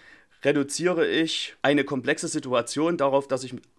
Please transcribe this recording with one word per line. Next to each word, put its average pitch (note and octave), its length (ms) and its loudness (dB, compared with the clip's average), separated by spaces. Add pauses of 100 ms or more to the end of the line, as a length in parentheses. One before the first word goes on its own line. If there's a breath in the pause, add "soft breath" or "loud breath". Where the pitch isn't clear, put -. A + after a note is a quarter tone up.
(440 loud breath)
reduziere D3 640 2
ich D#3+ 540 -2
eine C#3+ 220 4
komplexe C#3+ 440 -4
Situation D3 720 -2
darauf, C#3 300 2
dass B2+ 160 -4
ich B2+ 120 -12 (240)